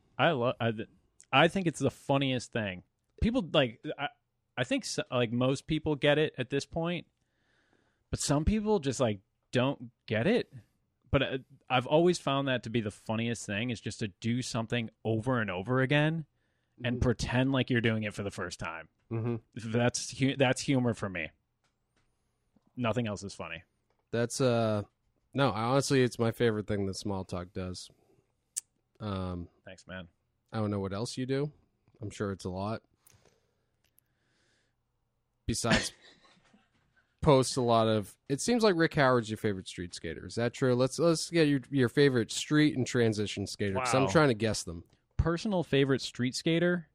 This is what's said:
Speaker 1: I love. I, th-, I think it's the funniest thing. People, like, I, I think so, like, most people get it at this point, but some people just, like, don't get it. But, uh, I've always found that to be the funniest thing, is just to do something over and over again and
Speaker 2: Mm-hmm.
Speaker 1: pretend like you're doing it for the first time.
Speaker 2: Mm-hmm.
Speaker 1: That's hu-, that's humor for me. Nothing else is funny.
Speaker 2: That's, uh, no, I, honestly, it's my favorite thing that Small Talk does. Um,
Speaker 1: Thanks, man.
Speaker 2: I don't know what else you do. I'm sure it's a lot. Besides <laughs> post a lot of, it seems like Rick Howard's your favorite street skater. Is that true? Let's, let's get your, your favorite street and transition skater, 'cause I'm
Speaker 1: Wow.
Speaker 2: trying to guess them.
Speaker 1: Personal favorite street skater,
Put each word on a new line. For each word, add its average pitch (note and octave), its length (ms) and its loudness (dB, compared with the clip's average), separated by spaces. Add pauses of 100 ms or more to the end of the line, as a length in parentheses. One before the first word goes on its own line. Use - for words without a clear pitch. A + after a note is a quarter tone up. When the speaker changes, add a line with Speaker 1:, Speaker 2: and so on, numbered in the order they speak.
(180)
Speaker 1:
I D3+ 120 4
love. B2+ 300 0
I, A#2 120 0
th-, G#2+ 160 -8 (440)
I D3 160 8
think F#3 180 -2
it's C#3+ 140 -4
the C3+ 100 2
funniest C3+ 640 -2
thing. F#2+ 300 -4 (380)
People, A3+ 320 0
like, C3+ 280 2 (180)
I, C#3 100 -4 (480)
I B2+ 80 0
think C4+ 200 -4
so, - 260 -6
like, A#2+ 220 0
most B2+ 340 0
people D3+ 300 -2
get D3 220 2
it D3+ 200 0
at C3 120 -6
this C#3 140 -2
point, E3+ 420 -6 (1040)
but - 100 -6
some D3 240 0
people G#3+ 340 2
just, C#3 220 -2
like, A2 180 0 (340)
don't B2 380 0 (160)
get A2+ 200 0
it. A3+ 220 0 (600)
But, C#3 120 2
uh, A#2+ 160 -4 (300)
I've C3 180 2
always E3+ 320 4
found C#3 300 -2
that B2+ 160 -2
to A2+ 60 -8
be A#2 100 0
the G#2 120 -4
funniest A2+ 540 -4
thing, G#2+ 240 -4
is A2 100 -6
just - 200 -8
to G#2+ 80 -4 (120)
do A#2+ 220 -2
something A#2 480 -4 (140)
over A2+ 360 0
and G2+ 100 -2
over G2+ 300 0
again D3 440 2 (600)
and B2 120 -2
Speaker 2:
Mm-hmm. A#2+ 60 0
Speaker 1:
pretend B2+ 500 0
like B2+ 180 2
you're A#2+ 100 2
doing A2 240 0
it G#2 100 -6
for G#2+ 80 -8
the G2+ 80 -4
first F2+ 300 -8
time. E2 260 -10 (240)
Speaker 2:
Mm-hmm. A2+ 600 -6
Speaker 1:
That's A#2+ 440 0
hu-, C3+ 200 0
that's C3 260 2
humor B2 320 0
for G#2 140 -8
me. E2+ 220 -6 (1500)
Nothing A#2 280 0
else G2 160 -6
is G2 120 -12
funny. E2 280 -12 (500)
Speaker 2:
That's, A#2 280 -2
uh, A2+ 420 2 (520)
no, C3 160 2
I, G#2+ 140 -2
honestly, C3+ 380 4
it's A#2+ 160 0
my A2+ 120 2
favorite G#2+ 360 0
thing G2+ 200 -2
that F#2 100 -6
Small F#2+ 280 -6
Talk F2+ 280 -8
does. F#2 380 -10 (1120)
Um, F#2 480 -8 (180)
Speaker 1:
Thanks, F#2 200 -20
man. F2+ 220 -14 (440)
Speaker 2:
I A2+ 60 -6
don't G#2 120 -2
know G2+ 100 -2
what F#2+ 140 -4
else A2+ 240 -6
you B2+ 80 -4
do. C#3 260 -4 (480)
I'm G2+ 100 -10
sure G2 220 -6
it's F2+ 140 -10
a F#2 40 -4
lot. G2 300 -6 (2750)
Besides A2+ 460 0 (640)
<laughs> - 640 -20
post C3 340 4
a C3+ 60 -2
lot A2+ 260 4
of, G#2+ 260 0 (140)
it C#3+ 120 -4
seems A#3 220 2
like G#3 140 4
Rick E3 180 2
Howard's B2+ 360 4
your G#2+ 80 -4
favorite F#2+ 300 -4
street F2 260 -10
skater. - 320 -10
Is F#2+ 100 -12
that A#2 160 -2
true? B2+ 220 2
Let's, B2+ 240 0
let's D#3+ 320 2
get E3 180 4
your, C#3+ 120 2 (100)
your C3 180 4
favorite C3 420 4
street - 460 2
and B2 100 0
transition G#2 600 0
skater, G2 320 -4
'cause B2 160 0
I'm C3+ 100 6
Speaker 1:
Wow. F#3+ 60 0
Speaker 2:
trying D#3 180 6
to A#2+ 60 4
guess G#2+ 280 -2
them. E2+ 220 -10 (320)
Speaker 1:
Personal E3+ 480 0
favorite C3+ 360 2
street - 340 -4
skater, E3+ 600 0